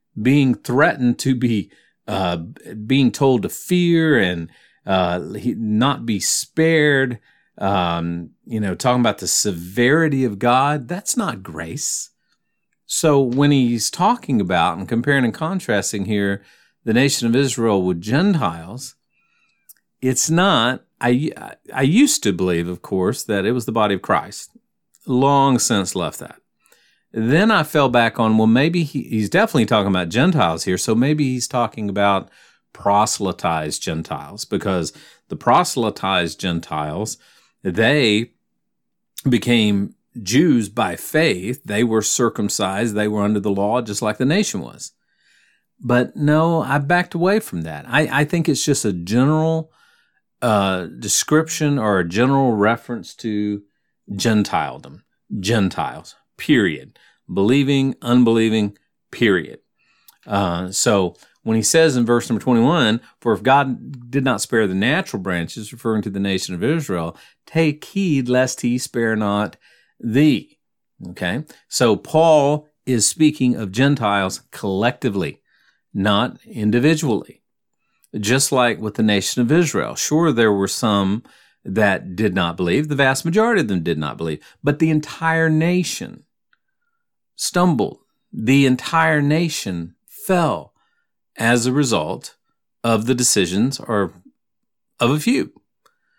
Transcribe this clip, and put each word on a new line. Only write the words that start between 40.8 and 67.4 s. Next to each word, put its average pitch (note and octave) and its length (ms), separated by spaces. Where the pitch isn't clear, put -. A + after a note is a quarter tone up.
faith. A#2+ 680
They G#2 180
were A2 200
circumcised. G#2+ 920
They G#2+ 140
were G#2+ 160
under G#2 160
the G#2 100
law, G#2 320
just G#2+ 200
like G#2+ 160
the C3 60
nation E3 360
was. - 320
But B2 340
no, D#3 480
I C3 160
backed F3 340
away F#3 280
from - 220
that. D2+ 260
I, C#3+ 320
I D3+ 40
think D#3+ 240
it's C#3+ 160
just D3 200
a G#2+ 80
general, D3 800
uh, G2 440
description D3+ 920
or G#2+ 220
a F2 100
general B2+ 440
reference A2 640
to G#2 480
Gentiledom, F#2 880
Gentiles, F#2 720
period. F2+ 640
Believing, C3+ 680
unbelieving, A2+ 800
period. F2+ 480
Uh, F#2 460
so G2 460
when A2+ 140
he A2 60
says D#3+ 340
in A#2+ 80
verse A#2 240
number A2 140
twenty-one, A#2+ 580
"For A#2 120
if G2 100
God C3 680
did C3+ 140
not B2 160
spare A2+ 260
the F#2 80
natural A#2+ 480
branches," F2+ 500
referring A2+ 300
to G#2 80
the G2 80
nation F#2+ 380
of F2 80
Israel, G2+ 520